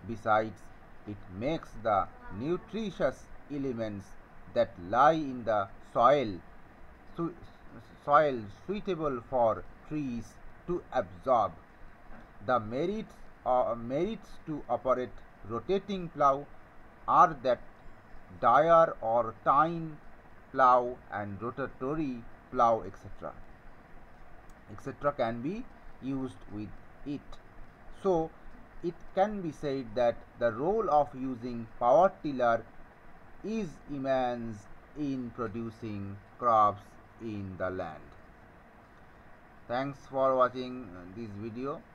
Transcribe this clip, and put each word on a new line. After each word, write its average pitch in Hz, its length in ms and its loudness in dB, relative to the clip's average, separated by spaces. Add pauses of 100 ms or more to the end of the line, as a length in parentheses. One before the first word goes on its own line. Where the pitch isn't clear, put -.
Besides, 110 560 0 (440)
it 104 80 -8 (240)
makes 147 300 -4 (140)
the 98 240 2 (300)
nutritious 175 840 -2 (300)
elements 113 540 -4 (460)
that 120 180 2 (180)
lie 135 240 8
in 135 320 -4
the 104 220 2 (260)
soil, 120 460 6 (760)
su-, 170 180 -4 (720)
soil 147 360 6 (280)
suitable 160 600 -2
for 110 340 4 (240)
trees 131 460 -6 (340)
to 175 240 -4
absorb. 113 640 0 (920)
The 120 140 2
merits, 156 540 -4 (320)
uh, 123 320 2
merits 147 520 -4 (180)
to 151 220 -6
operate 123 400 0 (380)
rotating 180 600 -4
plow 143 360 2 (640)
are 151 360 6
that 123 180 2 (800)
dryer 160 640 6
or 113 320 2 (120)
tine 160 520 2 (540)
plow 123 460 6 (140)
and 101 300 -6
rotatory 127 840 -4 (280)
plow, 117 300 4
et 95 160 -12
cetera, - 360 -12 (1400)
et 104 120 -14
cetera 143 280 -2
can 117 300 -2
be 202 220 -6 (380)
used 131 360 -6 (160)
with 104 160 -8 (360)
it. 143 160 -8 (800)
So, 165 280 2 (540)
it 170 100 -2 (220)
can 202 260 2
be 165 100 -4
said 135 340 -6 (100)
that 120 200 4 (240)
the 117 120 2
role 180 380 0
of 147 240 4
using 123 540 -6 (120)
power 151 320 8 (100)
tiller 120 420 2 (800)
is 214 240 -4 (220)
immense 127 680 -2 (400)
in 135 380 -4
producing 107 840 -6 (220)
crops 107 420 6 (400)
in 101 360 -8
the 92 120 -2
land. 85 320 -6 (1700)
Thanks 135 320 -4 (100)
for 135 260 4
watching 127 520 2 (280)
this 113 140 -10 (100)
video. 123 420 -6 (140)